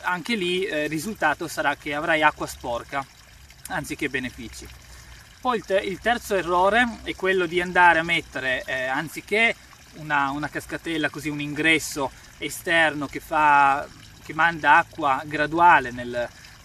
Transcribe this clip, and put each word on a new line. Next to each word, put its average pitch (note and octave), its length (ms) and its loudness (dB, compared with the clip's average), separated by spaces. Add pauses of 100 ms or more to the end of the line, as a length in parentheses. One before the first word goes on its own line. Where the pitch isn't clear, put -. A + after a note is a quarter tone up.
anche F3+ 340 -4
lì, F3+ 280 -2
eh, D3+ 200 -4
il D3+ 40 -4
risultato D#3 600 -4
sarà C#3+ 260 -2
che D3 180 -10
avrai D#3 300 0
acqua D3+ 240 2
sporca C3 580 -8 (640)
anziché D#3 400 -6
benefici. B2+ 580 -10 (760)
Poi B3 180 -2
il E3+ 60 -10
te-, - 140 0
il G3 220 -6
terzo A#3 340 -2
errore G3 720 2
è E3 100 -6
quello F#3 320 0
di F3 140 -2
andare F3 400 4
a - 20 0
mettere, C#3 640 -2
eh, C3 220 -4
anziché D#3+ 680 -2 (400)
una, D3 360 -2
una D3 180 -6
cascatella, D#3 640 -6
così D3+ 180 -10
un D3 120 -6
ingresso D3 720 0 (280)
esterno D3+ 680 0
che C#3 140 -10
fa, C#3+ 640 4 (380)
che - 100 -12
manda D#3+ 440 4
acqua D3+ 460 0
graduale D3+ 680 4
nel, A#2+ 360 -6 (360)